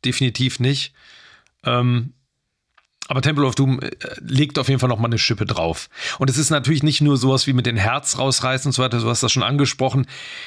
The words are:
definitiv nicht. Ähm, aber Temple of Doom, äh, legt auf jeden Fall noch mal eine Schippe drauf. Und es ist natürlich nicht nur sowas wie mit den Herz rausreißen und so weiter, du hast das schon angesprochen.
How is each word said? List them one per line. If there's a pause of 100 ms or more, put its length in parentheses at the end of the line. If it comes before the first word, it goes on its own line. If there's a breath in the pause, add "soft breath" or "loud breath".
definitiv
nicht. (680 loud breath)
Ähm, (920)
aber
Temple
of
Doom,
äh, (280)
legt
auf
jeden
Fall
noch
mal
eine
Schippe
drauf. (280 loud breath)
Und
es
ist
natürlich
nicht
nur
sowas
wie
mit
den
Herz
rausreißen
und
so
weiter,
du
hast
das
schon
angesprochen. (400 loud breath)